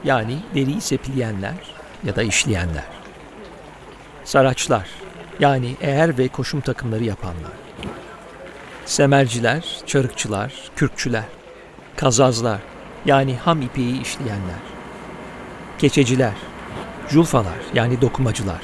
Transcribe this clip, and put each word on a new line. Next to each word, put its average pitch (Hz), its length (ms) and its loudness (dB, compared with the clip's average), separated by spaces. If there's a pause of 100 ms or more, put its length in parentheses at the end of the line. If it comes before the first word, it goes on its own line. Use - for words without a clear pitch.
yani 127 340 0 (180)
deriyi 143 260 0
sepilyenler 120 720 -4 (480)
ya 98 120 -2
da 107 80 2
işleyenler. 87 600 0 (1400)
Saraçlar, 131 640 2 (520)
yani 135 420 4
eğer 143 360 2
ve 127 100 4
koşum 131 340 -2
takımları 117 420 -2
yapanlar. 87 480 -4 (1300)
Semerciler, 135 1000 4
çarıkçılar, 120 680 0 (220)
kürkçüler. 120 480 0 (720)
Kazazlar, 120 640 4 (460)
yani 135 320 4
ham 165 240 2
ipeği 127 400 -2
işleyenler. 98 600 -6 (1160)
Keçeciler, 127 540 4 (760)
culfalar, 123 500 4 (140)
yani 120 280 2
dokumacılar. 107 640 0